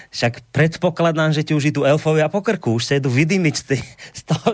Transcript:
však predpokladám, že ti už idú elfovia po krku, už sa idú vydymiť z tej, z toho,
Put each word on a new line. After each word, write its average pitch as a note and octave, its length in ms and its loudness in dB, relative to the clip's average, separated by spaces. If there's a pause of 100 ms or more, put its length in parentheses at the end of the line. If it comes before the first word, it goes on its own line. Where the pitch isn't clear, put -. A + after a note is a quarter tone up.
však - 460 -6
predpokladám, D#3+ 800 0
že D3+ 80 0
ti D#3 160 0
už C#3 160 2
idú C#3+ 80 0
elfovia D#3 480 2
po G3+ 80 -2
krku, G3 400 -2
už A#2 80 -4
sa C#3 80 0
idú C#3 160 0
vydymiť D#3 460 2
z - 100 -8
tej, B2+ 140 -2 (320)
z - 100 -16
toho, - 320 -2